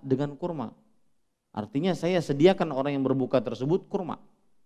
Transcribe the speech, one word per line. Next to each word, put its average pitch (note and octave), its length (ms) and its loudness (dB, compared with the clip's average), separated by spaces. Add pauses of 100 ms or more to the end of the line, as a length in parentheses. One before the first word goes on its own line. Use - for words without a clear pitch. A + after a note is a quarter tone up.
dengan C#3 320 -2
kurma. D#3+ 400 -8 (800)
Artinya D3 400 -2
saya F3 240 0
sediakan D#3 560 4
orang C#3 240 -2
yang C3+ 40 0
berbuka C3 360 2
tersebut B2+ 480 -2
kurma. E3+ 320 -6 (460)